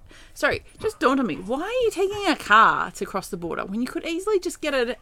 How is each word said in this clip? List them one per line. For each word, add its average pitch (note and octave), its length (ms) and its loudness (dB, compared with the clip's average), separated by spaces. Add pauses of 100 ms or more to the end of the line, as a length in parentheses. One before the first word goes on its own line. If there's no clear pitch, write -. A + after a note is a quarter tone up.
(320)
Sorry, - 320 0 (160)
just G#4+ 180 -4
dawned C4+ 220 4
on A#3+ 60 0
me. D3+ 100 -4
Why A3 240 -4
are A#4+ 240 -2
you G#4+ 60 4
taking G4+ 360 -2
a E4 100 2
car F3+ 560 4
to - 120 -8
cross - 240 -8
the F#3+ 80 -8
border E3+ 300 -6
when G#3+ 160 -4
you B3 40 -2
could - 200 -6
easily F#4 340 0
just - 220 -8
get D4+ 100 -2
a, B3 280 0